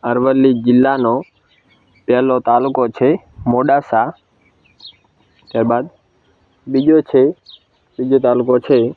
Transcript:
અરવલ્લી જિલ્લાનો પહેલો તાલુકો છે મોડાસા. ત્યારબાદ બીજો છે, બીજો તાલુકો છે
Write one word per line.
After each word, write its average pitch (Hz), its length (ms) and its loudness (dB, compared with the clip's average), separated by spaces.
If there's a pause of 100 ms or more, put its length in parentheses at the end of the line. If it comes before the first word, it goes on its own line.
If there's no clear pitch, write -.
અરવલ્લી 127 600 0
જિલ્લાનો 123 480 2 (920)
પહેલો 127 340 0
તાલુકો 127 480 0
છે 127 200 0 (440)
મોડાસા. 131 560 0 (1400)
ત્યારબાદ 117 340 -2 (800)
બીજો 139 300 2 (140)
છે, 131 120 2 (760)
બીજો 131 200 0
તાલુકો 123 360 0 (120)
છે 135 120 2 (180)